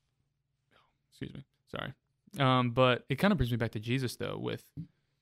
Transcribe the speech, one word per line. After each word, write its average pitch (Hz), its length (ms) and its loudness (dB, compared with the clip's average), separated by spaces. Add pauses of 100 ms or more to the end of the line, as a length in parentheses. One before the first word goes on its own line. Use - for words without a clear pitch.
(1120)
Excuse - 240 -10
me. - 100 -16 (260)
Sorry. - 220 -8 (460)
Um, 127 320 4
but 123 380 4
it 139 80 -2
kind 202 160 4
of 180 60 2
brings 120 120 0
me 123 60 0
back 113 160 -2
to 110 80 -6
Jesus, 120 360 -2
though, 98 220 -6
with 117 260 -6 (580)